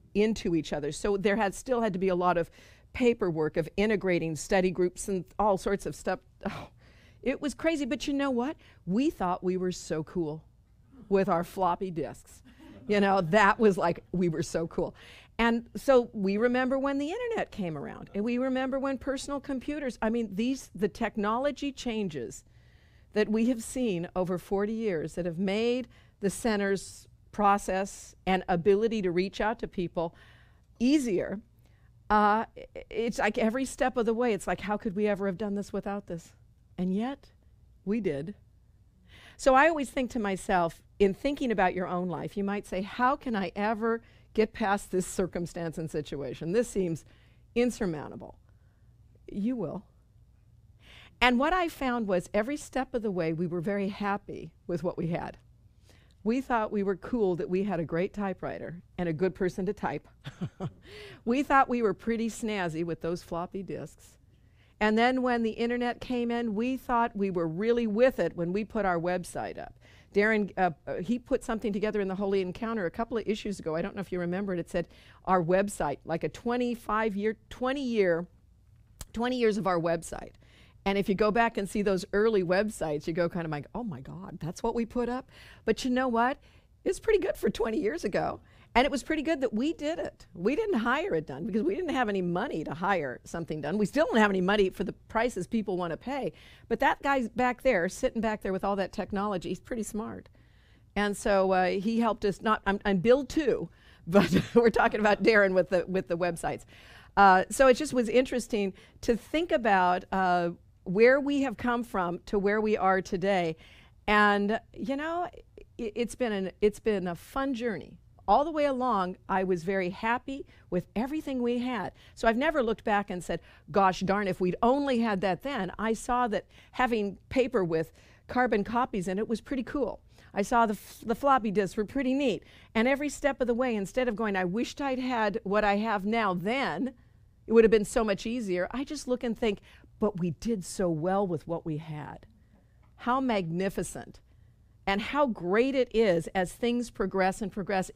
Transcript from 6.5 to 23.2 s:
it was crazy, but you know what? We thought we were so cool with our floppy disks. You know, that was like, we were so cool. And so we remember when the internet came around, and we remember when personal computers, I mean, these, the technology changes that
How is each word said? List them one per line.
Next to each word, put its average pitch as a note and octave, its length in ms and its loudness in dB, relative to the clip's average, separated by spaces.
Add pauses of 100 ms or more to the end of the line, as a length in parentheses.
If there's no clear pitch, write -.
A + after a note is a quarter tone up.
it C4 200 -2
was C#4+ 120 -2
crazy, D#4 320 0
but A#3+ 220 -4
you D4 60 -2
know C#4 180 0
what? B3+ 240 -2 (300)
We A#3 240 2
thought F#3 340 -4
we F#3 140 0
were F#3 140 -2
so D#3+ 320 -6
cool D#3 400 -6 (640)
with G3 180 2
our F3 160 2
floppy F#3 480 -2
disks. - 520 -10 (440)
You G#3 120 4
know, G3 220 4
that G3 380 6
was G#3 180 6
like, E3+ 340 0
we F3 180 2
were D#3+ 140 -2
so E3 240 -4
cool. - 280 -4 (420)
And A#3 380 2
so B3 380 4
we G3 240 0
remember B3 420 2
when C#4 200 -2
the C#4+ 100 -2
internet A4+ 420 -4
came E3+ 260 -6
around, - 360 -12
and G3+ 100 -2
we A#3+ 140 0
remember C4 420 -2
when C4+ 180 -2
personal C#4 420 -6
computers, C#4 640 -6
I A3 80 0
mean, A#3 240 -2
these, B3 400 -4
the F#3 140 -2
technology A#3 840 -2
changes G3 760 -6 (680)
that G#3+ 140 2